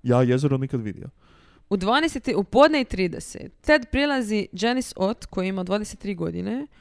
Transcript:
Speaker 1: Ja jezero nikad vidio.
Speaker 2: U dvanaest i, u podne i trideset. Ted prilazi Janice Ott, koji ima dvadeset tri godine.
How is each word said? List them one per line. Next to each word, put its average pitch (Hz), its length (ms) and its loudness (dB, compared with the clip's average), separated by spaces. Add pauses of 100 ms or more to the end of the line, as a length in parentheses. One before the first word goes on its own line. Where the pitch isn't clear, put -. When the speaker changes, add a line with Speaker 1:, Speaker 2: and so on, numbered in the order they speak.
Speaker 1:
Ja 123 200 4
jezero 131 340 2
nikad 131 240 -4
vidio. 107 280 -10 (600)
Speaker 2:
U 202 80 0
dvanaest 254 500 0
i, 247 80 0
u 196 80 0
podne 285 380 6
i 233 40 0
trideset. - 760 -6
Ted 302 260 4
prilazi 254 680 0
Janice 240 440 -2
Ott, 196 280 -4
koji 185 220 -6
ima 190 160 -4
dvadeset 208 360 -4
tri 196 160 -6
godine. 180 520 -6 (140)